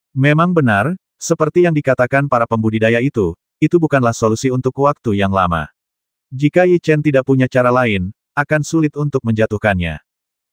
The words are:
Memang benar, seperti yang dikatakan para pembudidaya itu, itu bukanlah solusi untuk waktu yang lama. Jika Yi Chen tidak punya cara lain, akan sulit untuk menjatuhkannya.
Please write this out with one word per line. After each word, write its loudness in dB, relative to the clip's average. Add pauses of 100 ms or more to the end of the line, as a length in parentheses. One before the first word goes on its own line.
(100)
Memang 2
benar, 0 (160)
seperti 0
yang 2
dikatakan 0
para 0
pembudidaya 0
itu, -2 (240)
itu 2
bukanlah 0
solusi 0
untuk -2
waktu 0
yang 0
lama. -2 (640)
Jika 2
Yi 2
Chen 0
tidak 2
punya 2
cara 0
lain, 0 (240)
akan -2
sulit -2
untuk -2
menjatuhkannya. -2 (500)